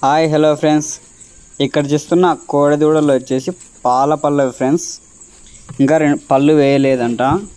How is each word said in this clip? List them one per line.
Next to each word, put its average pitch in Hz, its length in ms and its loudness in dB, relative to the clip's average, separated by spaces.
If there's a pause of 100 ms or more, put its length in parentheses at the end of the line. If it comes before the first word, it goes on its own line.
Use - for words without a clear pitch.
హాయ్, 156 300 2
హలో 151 180 2 (120)
ఫ్రెండ్స్, 151 280 0 (760)
ఇక్కడ 143 260 -2
చూస్తున్న 170 340 0 (260)
కోడెదూడలు 147 680 2
వచ్చేసి 131 340 -4 (340)
పాల 131 260 0 (120)
పళ్ళు 143 200 0 (140)
ఫ్రెండ్స్, 143 280 -2 (960)
ఇంకా 139 200 2
రెండు 147 160 0 (120)
పళ్ళు 143 300 2
వేయలేదంట. 135 640 0 (360)